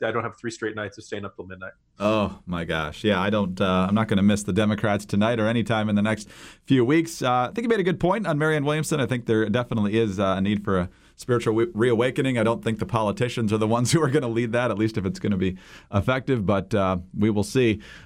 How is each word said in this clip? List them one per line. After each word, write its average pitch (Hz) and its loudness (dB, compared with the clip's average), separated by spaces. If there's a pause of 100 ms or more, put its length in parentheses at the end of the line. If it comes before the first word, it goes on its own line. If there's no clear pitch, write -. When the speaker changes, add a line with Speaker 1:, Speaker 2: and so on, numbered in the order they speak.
Speaker 1:
I 110 -2
don't 113 -2
have 113 -10
three 117 -8
straight 110 -6
nights 104 -10
of 110 -18
staying 101 -10
up 98 -14
till 92 -14
midnight. 92 -16 (260)
Speaker 2:
Oh, 101 0
my 85 -6
gosh. 80 -4
Yeah, 98 2
I 98 0
don't, 98 -2
uh, 92 2
I'm 101 2
not 110 0
gonna 98 2
miss 101 4
the 101 -4
Democrats 104 0
tonight 110 0
or 107 2
any 117 0
time 107 0
in 104 2
the 101 2
next 110 -2 (380)
few 131 4
weeks. 160 2
Uh, 123 0
I - -12
think 233 -4
you 254 -2
made 226 2
a 185 -2
good 165 0
point 190 0
on 160 0
Marianne 156 0
Williamson. 151 -2
I 123 0
think 123 -4
there 110 2
definitely 110 0
is, 104 0
uh, 95 2
a 95 -2
need 101 0
for 98 0
a 87 -2 (280)
spiritual 120 0
re-, 117 2
reawakening. 127 2
I 110 2
don't 113 0
think 113 -2
the 98 -4
politicians 110 -2
are 110 2
the 107 2
ones 117 2
<laughs> - -
who 165 4
are 143 2
gonna 131 2
lead 117 -2
that, 120 0
at 101 -2
least 110 0
if 101 -2
it's 92 -4
gonna 104 0
be 92 -2 (340)
effective. 123 0
But, 98 0
uh, 95 2 (180)
we 104 2
will 104 0
see, 110 2 (260)